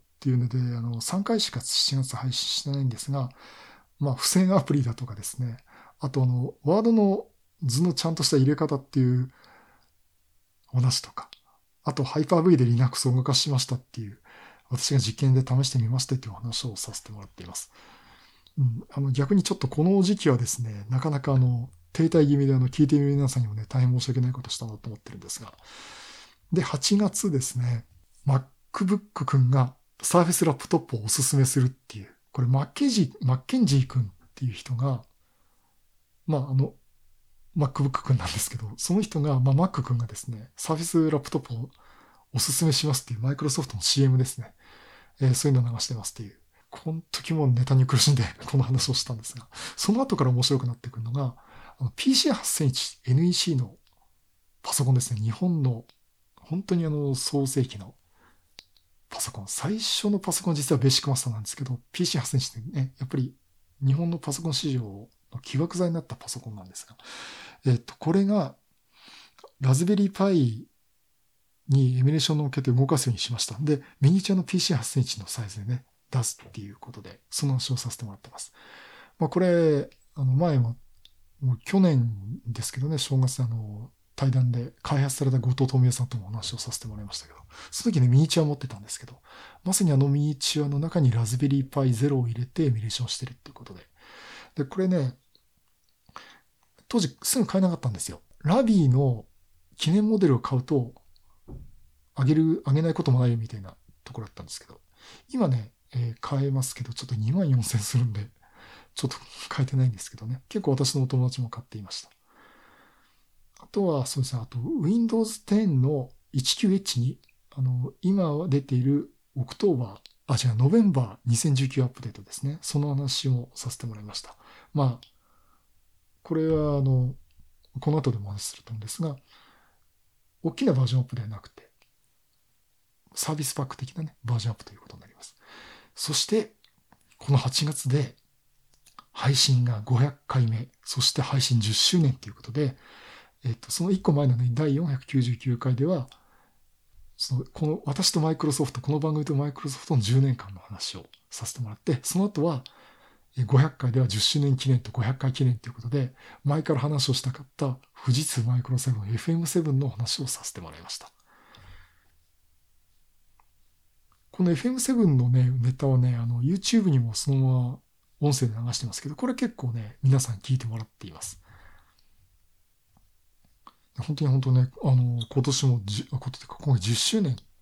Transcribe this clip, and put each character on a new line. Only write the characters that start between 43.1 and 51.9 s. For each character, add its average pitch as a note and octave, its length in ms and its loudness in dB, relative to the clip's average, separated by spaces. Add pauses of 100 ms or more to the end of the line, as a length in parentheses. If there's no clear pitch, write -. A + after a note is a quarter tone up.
い - 20 -8
う、 G#2 40 -8
Microsoft C#3 540 -2
の G2+ 60 -8
シ - 220 2
ー - 40 8
エ - 20 6
ム C3 100 4
で B2+ 60 4
す - 140 -6
ね。 - 160 -14 (640)
え C3 80 4
ー、 B2+ 60 4
そ D3 140 0
う C#3 40 4
い B2+ 40 6
う B2 60 4
の A#2 60 0
を A#2 40 -4
流 A#2 60 -6
し - 80 -4
て B2+ 80 -6
ま G#2+ 100 -10
す - 80 -8
っ - 20 -20
て A2+ 100 -14
い F#2+ 40 -14
う。 - 120 -20 (300)
こ - 220 -8
の E3 100 -6 (100)
時 - 200 -6
も D3+ 140 2
ネ B2 180 4
タ C3+ 120 2
に C3 100 6
苦 C3 120 2
し - 120 6
ん C#3 60 4
で A2+ 80 2 (100)
<laughs> - 160 -20
こ C#3 60 0
の C3 80 4
話 B2+ 260 0
を B2 40 -2
し - 100 -2
た A#2+ 100 -8
ん A2 40 -10
で A2 60 -16
す - 120 -14
が、 - 120 -18 (280)
そ - 160 0
の B3 100 2
後 C4 140 -2
か C#3 80 2
ら B2+ 60 4
面 B2 120 2
白 C#3 180 2
く B2 60 -4
な A#2+ 60 -4
っ - 40 -8
て - 140 -14
く - 80 -14
る A2+ 60 -8
の A#2 80 -6
が、 C3 240 -4 (420)
あ C3+ 60 -4
の、 - 100 -2